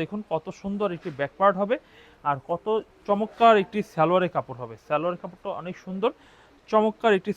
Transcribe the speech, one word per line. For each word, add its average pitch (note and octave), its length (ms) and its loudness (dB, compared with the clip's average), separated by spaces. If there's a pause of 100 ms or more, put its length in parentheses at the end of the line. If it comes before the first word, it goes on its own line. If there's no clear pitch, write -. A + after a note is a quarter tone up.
দেখুন G3+ 200 -6 (120)
কত D#3+ 140 -4 (160)
সুন্দর G3+ 340 -4
একটি D#3 220 -10
ব্যাক C#3 220 -4
পার্ট G3 220 6
হবে, A3 140 0 (520)
আর C#3+ 80 0 (140)
কত E3+ 160 -4 (420)
চমৎকার G#3+ 460 4 (100)
একটি - 140 -6 (160)
সালোয়ারের E3+ 420 2
কাপড় B2+ 260 -8
হবে। A2+ 120 -12 (140)
সালোয়ারের E3+ 340 -2
কাপড়টা F#3 260 -14 (120)
অনেক F3 140 -12 (100)
সুন্দর, G3 260 -2 (600)
চমৎকার A3 480 2
একটি G3+ 180 -4